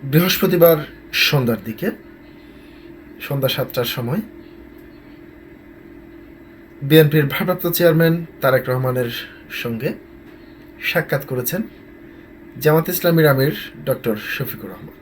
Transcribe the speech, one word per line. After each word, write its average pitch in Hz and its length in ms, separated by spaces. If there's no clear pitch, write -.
বৃহস্পতিবার 170 720
সন্ধ্যার 123 520
দিকে, 113 260
সন্ধ্যা 135 280
সাতটার 127 360
সময় 127 360
বিএনপির 151 440
ভারপ্রাপ্ত 175 400
চেয়ারম্যান 165 600
তারেক 127 280
রহমানের 127 420
সঙ্গে 120 420
সাক্ষাৎ - 440
করেছেন 131 360
জামাত 156 280
ইসলামীর 165 380
আমির 135 300
ডক্টর 120 320
শফিকুর 107 540
রহমান। - 320